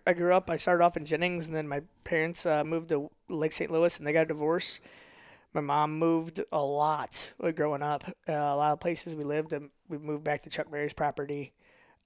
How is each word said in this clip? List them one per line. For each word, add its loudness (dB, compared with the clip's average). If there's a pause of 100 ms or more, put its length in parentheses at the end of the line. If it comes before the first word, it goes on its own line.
I 6
grew 4
up, 2
I 0
started 4
off 4
in -10
Jennings, 0
and -6
then -4
my -4 (240)
parents, -2
uh, 2
moved -2
to 0 (200)
Lake 0
Saint -2
Louis, 4
and -8
they 0
got 6
a -4
divorce. -2 (760)
My -2
mom 0
moved 2 (100)
a 0
lot, 0 (100)
uh, 2
growing 0
up. -2 (240)
Uh, 0
a 2
lot 4
of -2
places -4
we -6
lived, -2
and -8 (180)
we -6
moved -6
back -2
to -16
Chuck -6
Berry's -4
property, -4 (520)